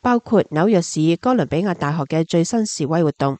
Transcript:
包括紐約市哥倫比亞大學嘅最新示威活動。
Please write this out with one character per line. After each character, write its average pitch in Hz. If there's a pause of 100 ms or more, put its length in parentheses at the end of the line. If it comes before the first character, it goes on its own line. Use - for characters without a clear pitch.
包 240
括 -
紐 156
約 196
市 165
哥 254
倫 202
比 165
亞 185
大 147
學 -
嘅 160
最 170
新 220
示 156
威 165
活 156
動。 139